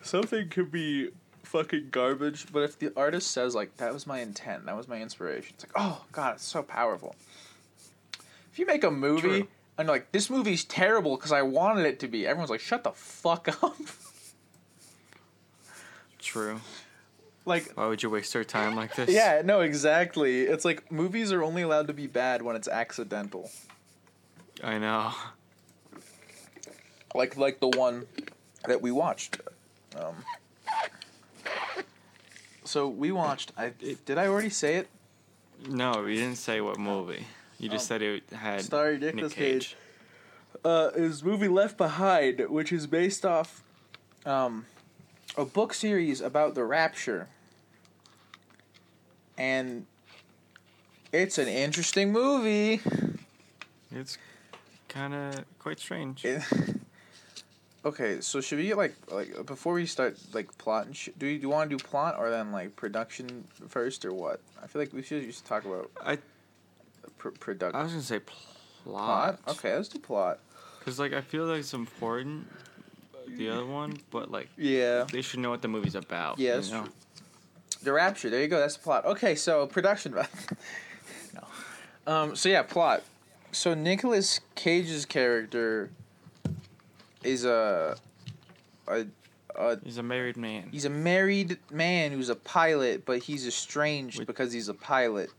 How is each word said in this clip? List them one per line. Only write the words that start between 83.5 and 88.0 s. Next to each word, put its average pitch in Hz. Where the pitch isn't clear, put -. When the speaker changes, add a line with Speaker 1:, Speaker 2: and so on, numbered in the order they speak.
Speaker 1:
So -
Nicolas 196
Cage's 165
character 113
is 123
a, 104